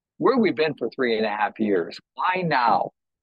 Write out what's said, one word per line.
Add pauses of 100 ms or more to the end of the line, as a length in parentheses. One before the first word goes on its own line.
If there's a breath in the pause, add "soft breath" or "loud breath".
(160)
where
we've
been
for
three
and
a
half
years, (140)
why
now? (320)